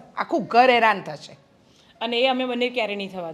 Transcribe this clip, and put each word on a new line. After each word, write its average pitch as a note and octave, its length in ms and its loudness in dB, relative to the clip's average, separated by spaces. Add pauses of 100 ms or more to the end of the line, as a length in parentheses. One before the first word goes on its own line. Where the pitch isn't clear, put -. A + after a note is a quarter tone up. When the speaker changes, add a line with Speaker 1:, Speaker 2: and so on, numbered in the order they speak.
(180)
Speaker 1:
આખું D#4 260 -4 (100)
ઘર B3 220 6
હેરાન A3 320 2
થશે. D3 300 -16 (640)
Speaker 2:
અને A#3 220 -2
એ C4 100 4
અમે B3+ 180 -2
બંને B3 240 -2
ક્યારે G#3 200 -2
નહીં G3 200 -8
થવા E3+ 180 -10